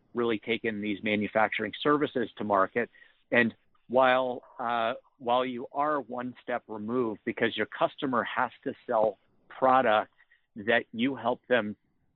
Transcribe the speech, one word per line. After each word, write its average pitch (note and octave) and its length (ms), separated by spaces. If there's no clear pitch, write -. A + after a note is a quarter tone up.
really A#2 240
taken A2+ 440
these G#2 220
manufacturing G#2+ 680
services C#3+ 560
to A2+ 60
market. G#2 460
And A#2 240
while, B2+ 560
uh, A#2 340
while B2+ 280
you B2 280
are D3 280
one B2 420
step A#2+ 240
removed A2 580
because A2+ 300
your G#2+ 100
customer C3 580
has A#2 280
to C3+ 80
sell A2 320
product B2 640
that A#2 280
you B2 220
help A#2 320
them G#2+ 280